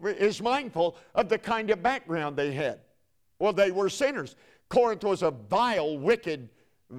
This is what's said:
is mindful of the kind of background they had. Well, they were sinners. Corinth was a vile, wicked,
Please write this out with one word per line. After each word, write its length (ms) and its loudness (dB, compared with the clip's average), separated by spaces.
is 360 0
mindful 560 -2
of 140 2
the 100 0
kind 320 -2
of 120 0
background 540 -2
they 160 0
had. 260 -4
Well, 120 4
they 200 2
were 160 0
sinners. 480 -2
Corinth 340 2
was 200 0
a 100 2
vile, 680 0
wicked, 500 -2